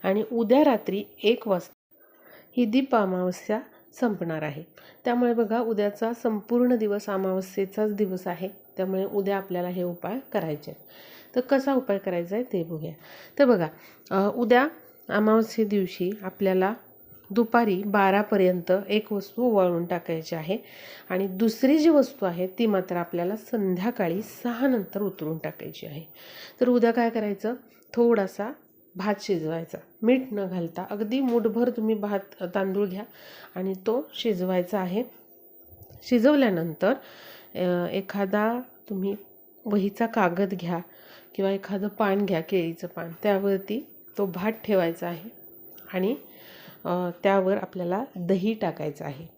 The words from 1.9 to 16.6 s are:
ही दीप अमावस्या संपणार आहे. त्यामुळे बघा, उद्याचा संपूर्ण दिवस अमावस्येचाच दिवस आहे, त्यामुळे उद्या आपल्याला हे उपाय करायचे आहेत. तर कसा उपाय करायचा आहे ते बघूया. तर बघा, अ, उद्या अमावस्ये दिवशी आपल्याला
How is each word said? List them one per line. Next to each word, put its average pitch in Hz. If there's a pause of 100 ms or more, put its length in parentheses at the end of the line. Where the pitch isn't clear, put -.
ही 247
दीप 262
अमावस्या 185 (400)
संपणार 170
आहे. 151 (420)
त्यामुळे 240
बघा, 226
उद्याचा 214
संपूर्ण 240
दिवस 208
अमावस्येचाच 190
दिवस 185
आहे, 180
त्यामुळे 190
उद्या 196
आपल्याला 180
हे 180
उपाय 175 (140)
करायचे 160
आहेत. - (500)
तर 254
कसा 269
उपाय 247
करायचा 180
आहे 247
ते 190
बघूया. 160 (480)
तर 285
बघा, 190 (440)
अ, 196
उद्या 240 (420)
अमावस्ये 220
दिवशी 190 (100)
आपल्याला 190 (580)